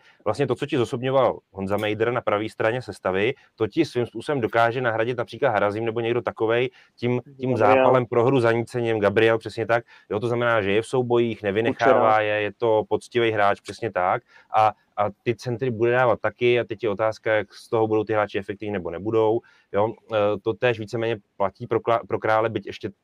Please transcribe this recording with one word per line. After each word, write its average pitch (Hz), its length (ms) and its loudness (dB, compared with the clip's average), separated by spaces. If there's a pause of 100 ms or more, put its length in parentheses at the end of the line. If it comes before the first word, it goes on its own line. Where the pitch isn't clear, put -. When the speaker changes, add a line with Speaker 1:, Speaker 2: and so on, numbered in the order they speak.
(260)
Speaker 1:
vlastně 131 220 -2
to, 123 80 -2
co 147 100 -6
ti 143 120 -4
zosobňoval 123 640 0 (120)
Honza 98 260 -4
Mejdr 107 340 -2
na - 100 -4
pravé 107 280 -2
straně 113 320 -2
sestavy, 98 520 -2 (220)
to 110 120 -2
ti 151 180 0
svým 120 200 -2
způsobem 127 360 -4
dokáže 117 400 2
nahradit 117 360 -2
například 117 340 -2
Harazim 104 340 0
nebo 113 140 -2
někdo 117 220 0
takovej 113 480 -2 (260)
tím, 123 260 -2 (160)
tím 131 160 -4
Speaker 2:
Gabriel. 110 40 0
Speaker 1:
zápalem 127 480 4
pro 120 200 2
hru, 135 140 2
zanícením, 117 600 0
Gabriel, 110 380 4
přesně 110 280 -6
tak. 117 180 0 (260)
Jo, 101 100 -2
to 117 80 -4
znamená, 117 340 0
že 98 100 0
je 107 100 2
v 113 60 -10
soubojích, 120 560 0
nevynechává 110 640 2
Speaker 2:
Kučera. - 0 - (100)
Speaker 1:
je, 107 220 0
je 104 120 -4
to 110 360 0
poctivý 113 420 0
hráč, 101 300 2
přesně 104 300 -8
tak. 98 320 0 (320)
A, 107 180 4 (240)
a 104 120 0 (140)
ty 117 120 -2
centry 123 360 -6
bude 117 200 0
dávat 123 300 2
taky 120 380 2
a 113 40 -2
teď 101 200 -8
je 113 60 0
otázka, 110 440 -2
jak 104 200 -2
z - 160 -20
toho 113 180 2
budou 107 160 0
ty 110 100 -4
hráči 104 260 -2
efektivní 104 340 -8
nebo 85 160 -6
nebudou. 110 520 0 (320)
Jo, 107 200 0 (200)
eh, 107 40 0 (240)
to 113 120 -2
též 113 260 -2
víceméně 113 380 -4 (200)
platí 98 300 -4
pro 113 120 -4
Kla-, 113 280 0
pro 95 120 -4
Krále, 110 300 0
byť 104 160 -6
ještě 101 240 -12 (140)